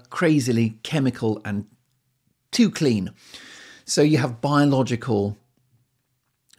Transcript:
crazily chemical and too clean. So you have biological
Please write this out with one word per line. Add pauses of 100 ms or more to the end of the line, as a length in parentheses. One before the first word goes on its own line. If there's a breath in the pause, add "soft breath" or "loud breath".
crazily
chemical
and (840)
too
clean. (720 loud breath)
So
you
have
biological (1200)